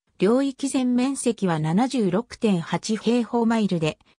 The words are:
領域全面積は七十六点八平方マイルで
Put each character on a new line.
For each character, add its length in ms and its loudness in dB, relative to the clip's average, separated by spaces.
領 220 4
域 280 -4
全 260 0
面 220 0
積 300 -2
は 120 0
七 300 0
十 220 0
六 240 -4
点 260 0
八 340 -4
平 320 0
方 180 0
マ 140 2
イ 80 2
ル 140 -2
で 180 -2